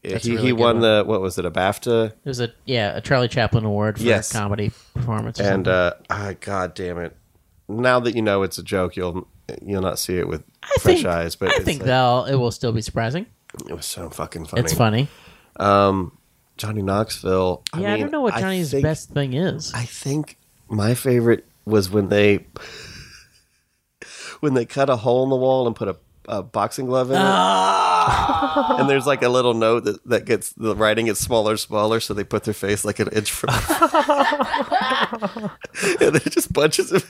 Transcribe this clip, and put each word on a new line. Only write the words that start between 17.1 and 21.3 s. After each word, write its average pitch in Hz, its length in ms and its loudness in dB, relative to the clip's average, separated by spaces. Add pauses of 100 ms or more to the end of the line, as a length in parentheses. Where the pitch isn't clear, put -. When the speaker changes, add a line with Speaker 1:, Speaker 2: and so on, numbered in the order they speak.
Speaker 2:
I 165 80 -4
Speaker 1:
Yeah, 202 80 -2
I - 40 0
Speaker 2:
mean, 214 100 -2
Speaker 1:
don't 294 80 -4
know 302 100 -2
what 233 140 0
Speaker 2:
I - 60 -2
Speaker 1:
Johnny's 185 300 -2
Speaker 2:
think, 139 120 0
Speaker 1:
best 156 280 -4
thing 139 220 -2
is. 160 400 -4
Speaker 2:
I 117 100 -6
think 143 540 -6 (320)
my 107 240 2
favorite 120 520 2 (200)